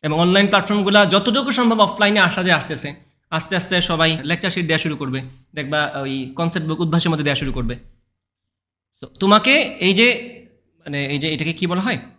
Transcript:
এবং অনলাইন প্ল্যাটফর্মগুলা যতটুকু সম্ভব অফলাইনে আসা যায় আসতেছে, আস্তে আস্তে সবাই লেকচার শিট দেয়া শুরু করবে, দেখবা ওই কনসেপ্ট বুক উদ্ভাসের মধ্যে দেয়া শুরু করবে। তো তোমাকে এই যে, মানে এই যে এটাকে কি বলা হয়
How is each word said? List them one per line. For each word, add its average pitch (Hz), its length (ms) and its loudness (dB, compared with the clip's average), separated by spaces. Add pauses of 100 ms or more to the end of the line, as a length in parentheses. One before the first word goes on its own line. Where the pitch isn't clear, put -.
এবং 156 180 -2
অনলাইন 185 280 4
প্ল্যাটফর্মগুলা 202 580 4
যতটুকু 226 460 2
সম্ভব 226 280 2
অফলাইনে 208 400 4
আসা 185 240 2
যায় 180 140 2
আসতেছে, 143 380 -6 (340)
আস্তে 160 260 -6
আস্তে 180 260 0
সবাই 160 420 0
লেকচার 175 280 -2
শিট 180 140 -4
দেয়া 156 140 2
শুরু 156 160 -4
করবে, 135 260 -6 (340)
দেখবা 147 440 -2
ওই 135 360 -6
কনসেপ্ট 165 320 -2
বুক 156 120 -4
উদ্ভাসের 170 320 2
মধ্যে 151 120 -2
দেয়া 143 120 0
শুরু 135 160 -4
করবে। 120 240 -4 (1300)
তো - 60 -18
তোমাকে 214 540 2
এই 190 320 -2
যে, 226 140 4 (760)
মানে 143 200 -4
এই 143 140 -4
যে 156 140 -2
এটাকে 156 200 -4
কি 175 140 -4
বলা 180 140 -2
হয় 202 160 -2 (220)